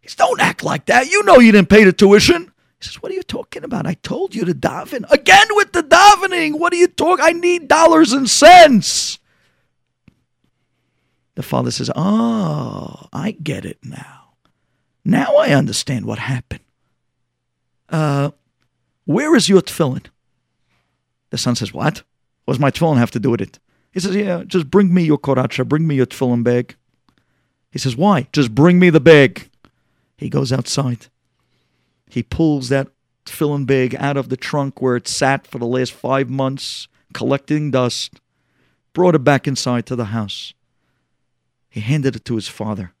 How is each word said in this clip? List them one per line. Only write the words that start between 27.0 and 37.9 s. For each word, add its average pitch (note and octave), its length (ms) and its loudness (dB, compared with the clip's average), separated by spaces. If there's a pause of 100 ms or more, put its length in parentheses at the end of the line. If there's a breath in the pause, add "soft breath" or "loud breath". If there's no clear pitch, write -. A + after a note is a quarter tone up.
He - 80 -10
says, B2 180 -6
"Why?" E3 360 0
"Just A#2+ 220 -2
bring F3 240 4
me F3+ 120 4
the D3+ 100 4
bag." B2+ 500 4 (680)
He D3 120 -12
goes C3+ 240 -4
outside. B2 540 -6 (1040)
He B2 120 -6
pulls D3 460 -4
that C3+ 200 -2 (360)
tefillin D3 420 -4
bag B2+ 320 0
out C#3 200 -4
of A#2+ 100 -8
the B2+ 80 -6
trunk C#3 460 -8
where B2+ 140 0
it A#2 120 -8
sat C3+ 380 -2
for - 120 -16
the A#2 80 -6
last B2+ 260 -4
five C3 360 -4
months, C3+ 600 -8 (260)
collecting C#3 560 -4
dust, B2+ 500 -4 (720)